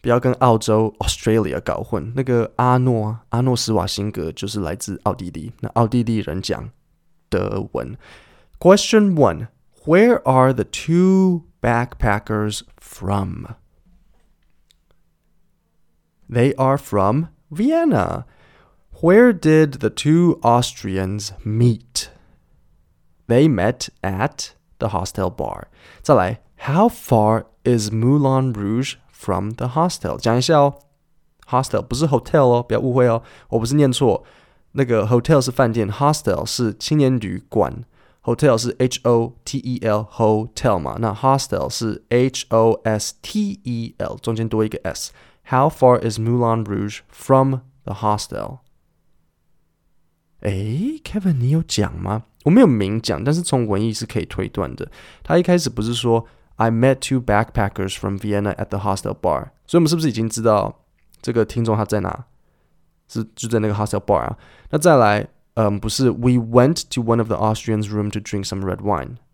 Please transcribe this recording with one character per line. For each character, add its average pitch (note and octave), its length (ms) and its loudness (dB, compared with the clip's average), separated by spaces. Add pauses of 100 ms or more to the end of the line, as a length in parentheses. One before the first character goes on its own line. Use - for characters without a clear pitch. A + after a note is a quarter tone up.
不 B2+ 80 -4
要 A#2+ 100 4
跟 B2+ 140 0
澳 A#2+ 240 4
洲 A2 420 0
Australia A2 640 -2
搞 - 200 -4
混， A2+ 340 -6
那 C3+ 80 -2
个 A#2+ 340 0
阿 B2+ 200 2
诺 A#2+ 300 0
啊， A2+ 220 -8
阿 A#2 120 -2
诺 B2+ 140 2
施 A2+ 160 -4
瓦 F#2+ 160 2
辛 G#2 240 -6
格 E2 200 -6
就 - 160 -10
是 G#2 120 -6
来 F2 160 -4
自 - 280 -10
奥 G2+ 100 0
地 F2+ 160 -10
利， F2 320 -12
那 - 80 -8
奥 A2+ 180 0
地 A#2+ 160 0
利 A2 140 -2
人 F#2 240 -6
讲 - 300 -8 (580)
德 G2 440 -4
文。 B1 220 -6 (640)
Question G3+ 560 4
one: A2+ 320 2 (380)
Where G#3 380 4
are C3 300 4
the A2+ 100 -2
two F#3 800 2 (180)
backpackers G#2+ 1000 -2 (180)
from? - 760 -6 (2750)
They A#2+ 280 2
are C3 220 0
from A2+ 500 0 (240)
Vienna. A3 720 0 (800)
Where A3 320 6
did D#3 460 4
the G#2+ 100 0
two E3 520 2
Austrians G#2 920 -2 (120)
meet? A2+ 680 -2 (1160)
They B2+ 200 4
met A2 420 0 (120)
at G2 480 -6 (300)
the A2 100 -4
hostel F#2 400 -4
bar. - 380 -8 (340)
再 C#3+ 140 4
来， G2 260 0 (200)
how F3+ 280 2
far A2 560 0 (180)
is A2+ 260 0
Moulin C3 640 0
Rouge A2 420 -4 (260)
from G2 300 -4
the A#2+ 160 -6
hostel。 D#3+ 500 -4
讲 A2+ 180 0
一 B2 60 2
下 D#3 160 2
哦， C#3+ 220 2 (680)
hostel B2+ 360 -2
不 - 100 -6
是 D3+ 140 0
hotel C3+ 400 2
哦， A#2+ 160 2
不 - 100 -4
要 G#2+ 60 0
误 B2+ 140 -2
会 B2 140 4
哦， A#2 140 0 (280)
我 A#2 100 0
不 A2+ 60 0
是 C3+ 100 -2
念 C#3+ 160 4
错， A#2+ 320 2 (480)
那 C3+ 120 -2
个 A2+ 220 2
hotel B2 340 4
是 B2 120 -2
饭 A#2+ 200 2
店， A2 200 0
hostel C#3 520 0
是 A2+ 300 -2
青 - 240 -2
年 C3 220 2
旅 F#2 280 -8
馆， A2 360 -2 (400)
hotel A#2 340 2
是 A#2 220 -4
H B2+ 240 0
O A#2 300 2 (120)
T - 140 -8
E B2 240 -6
L，hotel G#2+ 960 0
嘛， C2+ 200 -8
那 G#2+ 140 -2
hostel C3 560 0
是 - 400 -6
H B2+ 400 0
O A2+ 340 2
S G#2+ 380 -2
T G3+ 420 -4
E A#2 360 -8
L， - 160 -6
中 A2+ 200 -6
间 A2+ 140 -4
多 A2 160 0
一 - 20 -6
个 G#2+ 160 -8
S。 - 280 -8 (380)
How C3+ 200 2
far B2+ 300 4
is A2 180 -4
Moulin A2+ 480 0
Rouge G2+ 340 -6 (100)
from C3+ 480 2 (260)
the - 100 -8
hostel？ G#2 640 -4 (1800)
诶， A#2 640 -6
Kevin， F#3 300 -2
你 B2 180 0
有 D#3+ 100 2
讲 - 340 -2
吗？ F#2+ 280 -6 (220)
我 D3 40 4
没 A3 120 8
有 A#3+ 40 10
明 G#2+ 340 2
讲， F#2 240 -4
但 C#3 80 0
是 E3+ 120 0
从 B2 240 0
文 G2 120 0
意 A2 140 -2
是 G#2+ 140 -8
可 - 120 -6
以 - 60 -4
推 - 240 -8
断 D2 260 -8
的。 - 140 -12 (340)
他 E3 140 0
一 F3+ 60 2
开 F3 120 2
始 D3 140 -2
不 A2+ 140 -6
是 A#2 100 -2
说 A2+ 320 0 (360)
I A2+ 80 2
met C3 300 2
two C3 200 -2
backpackers G#2 800 -2
from G2 200 -6
Vienna G2+ 380 -2
at - 100 -8
the G2+ 120 -8
hostel G2 420 -4
bar。 D2+ 300 -2 (160)
所 - 120 0
以 - 0 -
我 - 20 6
们 D#3+ 80 4
是 E3 80 2
不 D#3+ 60 -4
是 D#3 60 -2
已 A#2+ 40 0
经 A2 180 -4
知 A2 140 -8
道 G#2+ 400 0 (360)
这 B2 140 -6
个 A2+ 100 2
听 A2+ 220 -4
众 A2 100 2
他 G#2+ 80 -2
在 G#2 180 -2
哪？ F#2+ 240 -8 (840)
是， A2+ 180 -8 (100)
就 A#2 140 -10
在 A2+ 80 0
那 G#2+ 100 0
个 G#2 60 -2
hostel G2+ 260 -4
bar F#2+ 200 0
啊。 B1 180 -6 (320)
那 D3+ 80 -2
再 D#3 200 4
来， G#2 300 2 (280)
嗯， G#2 240 0
不 G#2+ 100 -6
是， B2+ 220 2
we B2 220 0
went B2 580 2
to B2 100 -4
one A#2 160 0
of A2 100 -2
the A2 80 -2
Austrians' G#2+ 540 -2
room G#2 220 -4
to G#2 80 -6
drink G2+ 260 -8
some F#2+ 160 -8
red F#2+ 160 -4
wine。 G2 380 -6 (180)